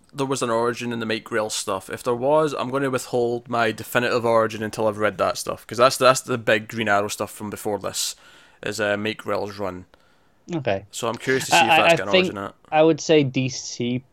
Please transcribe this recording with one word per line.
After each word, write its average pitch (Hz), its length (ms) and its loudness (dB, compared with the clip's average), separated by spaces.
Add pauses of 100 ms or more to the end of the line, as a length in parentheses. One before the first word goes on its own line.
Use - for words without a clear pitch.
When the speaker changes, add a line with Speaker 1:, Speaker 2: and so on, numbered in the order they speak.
(140)
Speaker 1:
there 139 120 -2
was 131 160 -2
an 123 80 0
origin 117 420 0
in 117 80 -4
the 113 60 -4
Mike 110 180 -2
Grell 107 260 -2
stuff. - 400 -4
If - 140 -10
there 123 100 0
was, 143 400 2
I'm 123 160 -4
gonna 135 200 0
withhold 120 580 -2
my 117 240 0
definitive 120 520 0
origin 113 380 2
until 110 240 -2
I've 104 120 0
read 104 200 0
that 95 200 0
stuff, - 280 -8
'cause 110 120 -6
that's, 131 180 6
that's 131 240 6
the 123 180 -4
big 110 300 0
Green 113 180 -4
Arrow 104 220 2
stuff 104 240 -6
from 104 180 -10
before 101 300 -4
this, - 340 -6 (480)
is, 104 180 -4
uh, 104 160 0
Mike 107 220 -4
Grell's 101 400 -4
run. 92 280 -6 (680)
Speaker 2:
Okay. 101 380 -2
Speaker 1:
So - 160 -6
I'm 113 80 -4
curious 131 300 -2
to - 40 -6
see 170 60 4
Speaker 2:
I, 170 60 6
Speaker 1:
if - 60 2
that's 165 260 6
Speaker 2:
I, - 20 2
Speaker 1:
got 95 60 0
an 190 60 -6
Speaker 2:
I 202 40 -2
think 185 140 6
Speaker 1:
origin 101 120 -6
in 101 60 -6
it. - 100 -12 (160)
Speaker 2:
I 156 140 6
would 160 160 4
say 156 240 4
D 131 240 -2
C 123 640 -6